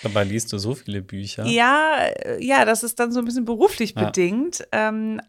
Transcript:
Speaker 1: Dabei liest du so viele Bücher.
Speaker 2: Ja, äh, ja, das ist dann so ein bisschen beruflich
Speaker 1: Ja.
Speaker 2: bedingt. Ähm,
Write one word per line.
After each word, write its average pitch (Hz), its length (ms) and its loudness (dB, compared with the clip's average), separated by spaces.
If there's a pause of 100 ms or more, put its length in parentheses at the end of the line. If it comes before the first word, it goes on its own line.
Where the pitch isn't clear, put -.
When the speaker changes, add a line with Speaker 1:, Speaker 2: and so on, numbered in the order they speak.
Speaker 1:
Dabei 104 220 2
liest 107 280 -4
du 104 60 -4
so 107 160 -2
viele 101 260 -8
Bücher. 98 460 -8
Speaker 2:
Ja, 269 520 4
äh, - 460 -4
ja, 262 220 6
das 220 160 2
ist 233 180 -4
dann 240 100 0
so 247 100 -2
ein 240 40 -2
bisschen 240 220 -2
beruflich 233 500 2
Speaker 1:
Ja. 214 80 2
Speaker 2:
bedingt. 196 680 0
Ähm, 220 560 -2